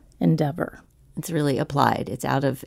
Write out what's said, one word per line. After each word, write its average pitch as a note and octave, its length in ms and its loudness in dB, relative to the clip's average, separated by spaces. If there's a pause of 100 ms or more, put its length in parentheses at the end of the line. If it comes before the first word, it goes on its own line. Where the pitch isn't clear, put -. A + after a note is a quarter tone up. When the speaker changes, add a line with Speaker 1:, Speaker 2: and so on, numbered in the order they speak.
(200)
Speaker 1:
endeavor. D#3+ 600 2 (360)
Speaker 2:
It's D#3 140 -8
really D3 280 2
applied. C3 500 0
It's A#2+ 160 -6
out C3+ 200 0
of, B2+ 220 -2